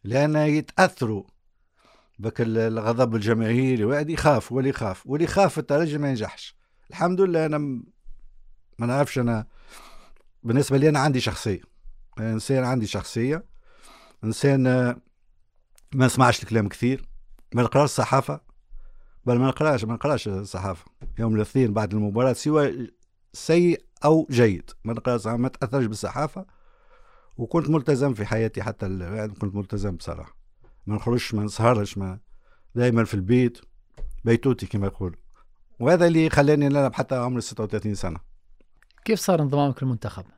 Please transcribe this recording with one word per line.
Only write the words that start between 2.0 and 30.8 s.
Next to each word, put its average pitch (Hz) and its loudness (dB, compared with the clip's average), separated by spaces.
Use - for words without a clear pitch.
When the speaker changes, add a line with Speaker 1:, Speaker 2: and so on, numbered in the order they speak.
Speaker 1:
بك 110 -6
ال-، 113 0
الغضب 113 0
الجماهيري، 113 2
واحد 147 0
يخاف، 143 2
واللي 131 0
يخاف، - -6
واللي 147 -2
يخاف 185 2
في - -6
الترجي 151 0
ما 147 -2
ينجحش. - -8
الحمد 180 0
لله 170 2
أنا 151 -2
م-، 139 -6
ما 117 -2
نعرفش، 135 0
أنا 117 -2
بالنسبة 131 2
لي 151 6
أنا 147 2
عندي 135 2
شخصية، 104 -4
إنسان 113 -2
عندي 123 0
شخصية، 120 -4
إنسان، 131 2
آه، 123 2
ما 131 4
نسمعش 123 4
الكلام 110 0
كثير، 123 -4
ما 120 2
نقراش 143 4
الصحافة، - 0
بل 120 2
ما 131 4
نقراش، 131 0
ما 113 -4
نقراش 131 -2
الصحافة. 95 -8
يوم 110 0
الاثنين 107 2
بعد 104 -2
المباراة 107 0
سواء 143 0
سيء 170 2
أو 156 6
جيد، 113 4
ما 113 -4
نقراش، 117 -2
ما 120 -2
تأثرش 127 -2
بالصحافة. 110 -6
وكنت 135 -2
ملتزم 139 2
في 104 -4
حياتي 95 -2
حتى 104 -8
ال-، 92 -6
يعني 107 -8
كنت 98 -6
ملتزم 98 -4
بصراحة، 80 -14